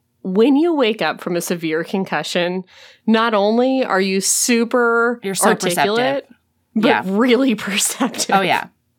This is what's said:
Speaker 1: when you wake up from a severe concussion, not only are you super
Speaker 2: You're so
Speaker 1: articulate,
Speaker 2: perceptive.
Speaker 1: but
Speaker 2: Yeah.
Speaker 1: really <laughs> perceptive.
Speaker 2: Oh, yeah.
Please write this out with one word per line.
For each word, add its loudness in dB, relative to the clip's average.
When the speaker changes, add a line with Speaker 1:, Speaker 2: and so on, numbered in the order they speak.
Speaker 1:
when 2
you 2
wake 0
up -4
from -4
a -2
severe -4
concussion, -4
not 2
only 2
are 0
you 0
super 0
Speaker 2:
You're -4
so 2
Speaker 1:
articulate, -2
Speaker 2:
perceptive. -20
Speaker 1:
but 2
Speaker 2:
Yeah. 2
Speaker 1:
really 2
<laughs> -8
perceptive. -4
Speaker 2:
Oh, 4
yeah. 0